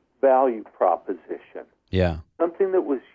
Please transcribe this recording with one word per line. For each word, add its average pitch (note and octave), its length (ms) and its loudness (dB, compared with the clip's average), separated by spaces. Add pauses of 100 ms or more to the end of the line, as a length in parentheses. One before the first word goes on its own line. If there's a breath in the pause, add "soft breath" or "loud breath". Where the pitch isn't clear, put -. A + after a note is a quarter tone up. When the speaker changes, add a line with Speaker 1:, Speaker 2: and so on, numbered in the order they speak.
(220)
Speaker 1:
value C3 420 2 (140)
proposition. - 880 -4 (260)
Speaker 2:
Yeah. F2 280 0 (200)
Speaker 1:
Something F3 320 -2
that F3 140 0
was C#3 160 -4 (140)